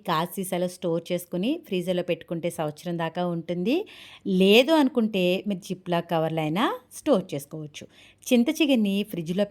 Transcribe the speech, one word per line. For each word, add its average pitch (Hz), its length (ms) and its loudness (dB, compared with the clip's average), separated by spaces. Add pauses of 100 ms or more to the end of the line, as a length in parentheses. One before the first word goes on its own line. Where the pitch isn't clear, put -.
గాజు 170 260 0
సీసాలో 180 400 -2
స్టోర్ 170 340 -2
చేసుకుని 180 420 -4 (160)
ఫ్రీజర్లో 180 440 -2
పెట్టుకుంటే 165 480 -6
సంవత్సరం 160 440 -6
దాకా 165 220 -2 (100)
ఉంటుంది. 180 400 -2 (680)
లేదు 233 380 8
అనుకుంటే 220 440 0 (240)
మీరు 180 180 -4
జిప్‌లాక్ 175 460 -4
కవర్లో 160 320 0
అయినా 170 200 0 (340)
స్టోర్ 190 340 2
చేసుకోవచ్చు. 151 500 -10 (480)
చింత 240 180 4 (120)
చిగురిని 233 340 2 (160)
ఫ్రిడ్జ్లో 180 400 -2